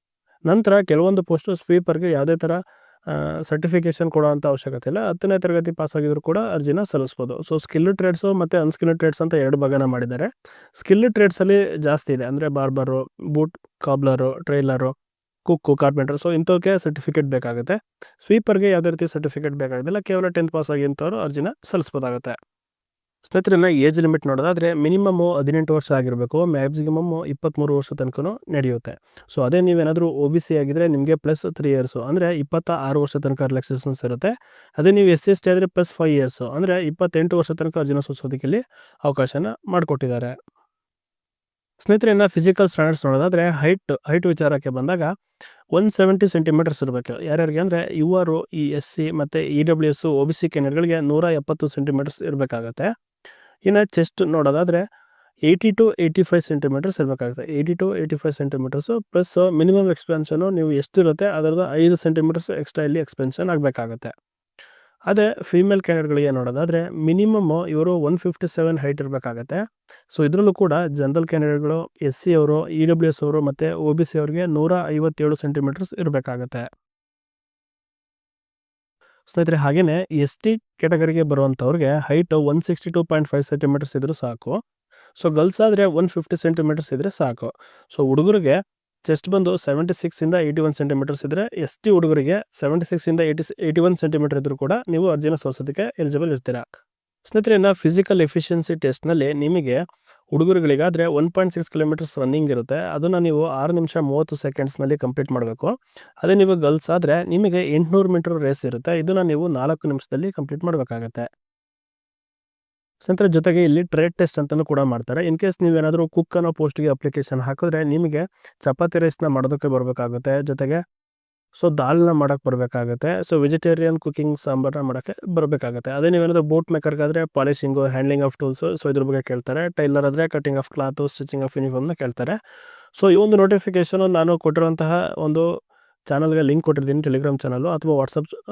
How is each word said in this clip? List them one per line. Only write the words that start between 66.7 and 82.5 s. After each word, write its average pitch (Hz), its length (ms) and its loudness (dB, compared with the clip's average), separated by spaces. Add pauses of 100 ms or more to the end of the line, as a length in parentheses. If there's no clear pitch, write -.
ಮಿನಿಮಮ್ 185 640 2
ಇವರು 160 300 0
ಒನ್ 156 200 0
ಫಿಫ್ಟಿ 175 300 -4
ಸೆವೆನ್ 165 320 -2
ಹೈಟ್ 143 220 -4
ಇರಬೇಕಾಗತ್ತೆ. 135 580 -6 (520)
So 156 140 0
ಇದ್ರಲ್ಲೂ 190 280 4
ಕೂಡ 180 200 2 (200)
ಜನರಲ್ 143 320 0
ಕ್ಯಾಂಡಿಡೇಟ್‌ಗಳು, 151 540 0 (220)
ಎಸ್ 139 160 -2
ಸಿ 180 160 0
ಅವರು, 151 340 2
ಇ 160 180 0
ಡಬ್ಲ್ಯೂ 165 260 4
ಎಸ್ - 120 -6
ಅವರು 147 180 0
ಮತ್ತೆ 147 380 -2
ಒ 151 140 2
ಬಿ 160 120 0
ಸಿ 160 140 -4
ಅವರಿಗೆ 151 260 -2
ನೂರ 156 260 2 (160)
ಐವತ್ತೇಳು 151 480 0
ಸೆಂಟಿಮೀಟರ್ಸ್ 147 580 -4
ಇರಬೇಕಾಗತ್ತೆ. 127 680 -4 (2750)
ಸ್ನೇಹಿತರೆ, 165 280 0
ಹಾಗೇನೆ 151 420 2 (140)
ಎಸ್ 143 260 0
ಟಿ 220 200 0 (200)
ಕ್ಯಾಟಗರಿಗೆ 160 460 2
ಬರುವಂಥವ್ರಿಗೆ 139 760 0
ಹೈಟ್ 160 420 0
ಒನ್ 147 200 2